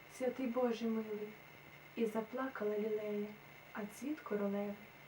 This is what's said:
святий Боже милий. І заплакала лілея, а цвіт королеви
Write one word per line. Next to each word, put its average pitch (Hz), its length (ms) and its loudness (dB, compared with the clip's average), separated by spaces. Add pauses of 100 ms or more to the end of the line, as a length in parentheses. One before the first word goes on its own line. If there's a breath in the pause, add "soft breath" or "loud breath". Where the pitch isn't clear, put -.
(180)
святий 254 300 2
Боже 233 380 4
милий. 214 440 2 (680)
І 233 100 6
заплакала 220 720 0
лілея, 208 500 2 (460)
а 233 60 -4 (200)
цвіт 302 200 -2
королеви 202 540 2 (340)